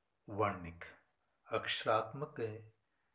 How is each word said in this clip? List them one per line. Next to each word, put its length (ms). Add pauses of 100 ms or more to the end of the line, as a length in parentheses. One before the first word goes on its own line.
(280)
वर्णिक। 560 (680)
अक्षरात्मक 840 (800)